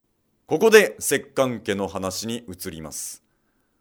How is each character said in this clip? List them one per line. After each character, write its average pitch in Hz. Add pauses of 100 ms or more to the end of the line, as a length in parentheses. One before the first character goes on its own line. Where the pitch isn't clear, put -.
(460)
こ 156
こ 226
で 214
摂 -
関 127
家 101
の 98
話 95
に 117
移 92
り 80
ま 76
す。 - (580)